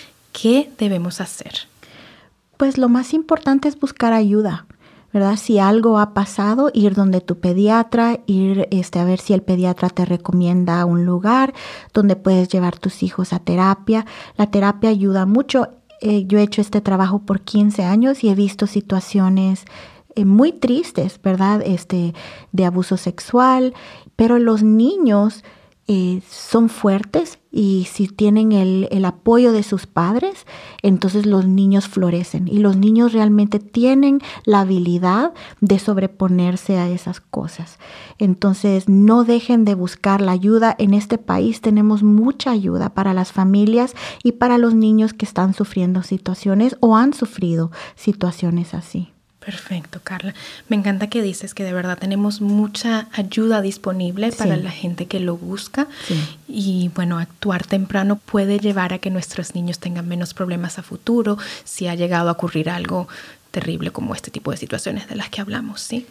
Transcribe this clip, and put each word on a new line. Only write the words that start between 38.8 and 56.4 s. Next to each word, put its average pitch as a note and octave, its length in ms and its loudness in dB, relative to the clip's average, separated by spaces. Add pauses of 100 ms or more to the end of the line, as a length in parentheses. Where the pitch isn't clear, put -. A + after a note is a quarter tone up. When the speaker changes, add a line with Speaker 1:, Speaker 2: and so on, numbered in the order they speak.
Speaker 2:
no G#3 360 6
dejen A#3 420 2
de G3+ 80 2
buscar G3 480 -2
la F#3 100 2
ayuda. A3 460 2
En G3+ 160 2
este G#3 240 0
país A3 420 -2
tenemos G#3+ 440 2
mucha A3+ 480 4
ayuda F#3+ 420 -2
para F#3+ 220 0
las F#3 160 -2
familias G#3 640 2 (280)
y A#3+ 100 2
para A#3+ 260 2
los A#3 160 4
niños A3 400 2
que G#3 100 -6
están F#3+ 300 0
sufriendo F#3 480 -2
situaciones G3 800 -2
o A3 160 6
han C4+ 180 4
sufrido E3 560 -4 (240)
situaciones F3 800 -4
así. E3+ 360 -10 (280)
Speaker 1:
Perfecto, F3+ 640 -14
Carla. F#3 320 -12 (320)
Me A3 80 -2
encanta G3+ 320 -2
que A3+ 160 -4
dices G3 320 -8
que G3+ 80 -10
de F#3 100 -8
verdad F3+ 240 -6
tenemos G3+ 440 -4
mucha G#3 720 -2
ayuda G#3+ 480 -2
disponible G3 720 -4
para F#3 240 -2
Speaker 2:
Sí. F3 40 -4
Speaker 1:
la F#3 80 -8
gente F3 380 -8
que F#3+ 140 -6
lo F3 160 -4
busca. G3 500 -8 (200)
Speaker 2:
Sí. E3 120 -4 (280)